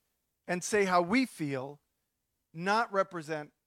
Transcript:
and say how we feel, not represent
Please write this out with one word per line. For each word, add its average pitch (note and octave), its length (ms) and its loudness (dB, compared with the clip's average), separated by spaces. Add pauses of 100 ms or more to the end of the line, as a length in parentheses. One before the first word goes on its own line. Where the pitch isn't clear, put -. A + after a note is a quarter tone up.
(460)
and F3+ 160 -4
say G#3 220 2
how F3+ 180 4
we A#3 240 2
feel, C#3+ 540 -6 (720)
not G3 380 -2
represent D#3+ 600 -4 (140)